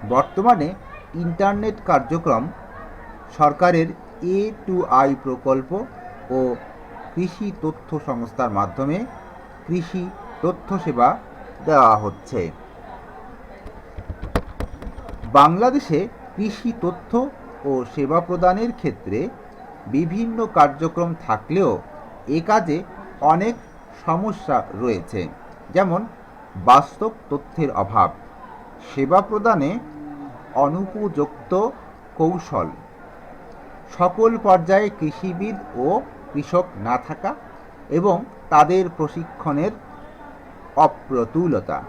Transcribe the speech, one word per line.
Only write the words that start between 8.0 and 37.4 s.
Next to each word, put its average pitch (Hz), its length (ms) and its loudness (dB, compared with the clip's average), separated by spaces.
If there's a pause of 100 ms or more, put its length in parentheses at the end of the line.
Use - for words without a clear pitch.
সংস্থার 117 440 -4
মাধ্যমে 104 480 -2 (680)
কৃষি 175 360 -4 (400)
তথ্য 175 260 -4 (100)
সেবা 123 300 2 (560)
দেওয়া 131 320 8
হচ্ছে। 107 440 -4 (3000)
বাংলাদেশে 170 680 6 (340)
কৃষি 208 380 -4 (100)
তথ্য 175 320 -4 (520)
ও 143 80 0 (220)
সেবা 147 260 0
প্রদানের 180 520 2
ক্ষেত্রে 104 460 -4 (680)
বিভিন্ন 180 520 -2 (160)
কার্যক্রম 160 560 4 (160)
থাকলেও 151 440 2 (580)
এ 147 180 0
কাজে 175 320 2 (420)
অনেক 175 340 4 (500)
সমস্যা 175 520 -2 (180)
রয়েছে, 104 460 -2 (540)
যেমন 180 260 2 (640)
বাস্তব - 480 6 (160)
তথ্যের 143 420 -2 (120)
অভাব, 95 280 4 (760)
সেবা 139 340 4
প্রদানে 208 480 2 (840)
অনুপযুক্ত 165 1000 -2 (640)
কৌশল, 160 520 0 (1200)
সকল 180 460 2
পর্যায়ে 190 520 6
কৃষিবিদ 190 680 -4 (300)
ও - 20 4 (400)
কৃষক 175 380 0 (180)
না 117 140 0
থাকা 185 320 -6 (600)